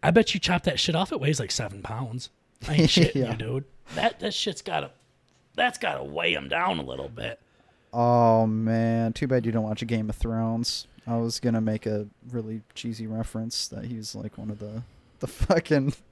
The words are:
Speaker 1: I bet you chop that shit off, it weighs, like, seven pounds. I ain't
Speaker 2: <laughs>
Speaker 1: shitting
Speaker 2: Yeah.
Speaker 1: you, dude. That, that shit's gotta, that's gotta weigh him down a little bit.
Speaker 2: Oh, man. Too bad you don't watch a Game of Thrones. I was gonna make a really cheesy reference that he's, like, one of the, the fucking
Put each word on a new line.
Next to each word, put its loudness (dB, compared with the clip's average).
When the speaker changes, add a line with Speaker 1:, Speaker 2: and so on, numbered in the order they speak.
Speaker 1:
I 4
bet 6
you 0
chop 0
that 0
shit 0
off, 0
it -4
weighs, 0
like, -4
seven -6
pounds. -8
I 0
ain't 6
Speaker 2:
<laughs> -
Speaker 1:
shitting 4
Speaker 2:
Yeah. 0
Speaker 1:
you, -4
dude. -4
That, 0
that -4
shit's -4
gotta, -4
that's 0
gotta -4
weigh 0
him -4
down 0
a -4
little -8
bit. -8
Speaker 2:
Oh, 6
man. 2
Too -2
bad 2
you 0
don't 2
watch -4
a -4
Game -2
of -2
Thrones. -2
I -2
was -2
gonna 2
make -2
a -2
really -6
cheesy -8
reference -6
that -10
he's, -8
like, -10
one -8
of -8
the, -8
the -6
fucking 2